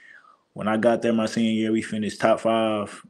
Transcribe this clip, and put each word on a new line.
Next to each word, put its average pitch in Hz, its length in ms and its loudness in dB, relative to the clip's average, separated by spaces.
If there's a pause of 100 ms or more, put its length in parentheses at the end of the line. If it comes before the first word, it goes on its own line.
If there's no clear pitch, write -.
(540)
When 101 160 -6
I 110 80 0
got 113 260 2
there 117 100 2
my 110 140 0
senior 113 240 0
year, 110 220 0
we 110 100 0
finished 107 380 -6
top 113 200 4
five 110 680 -2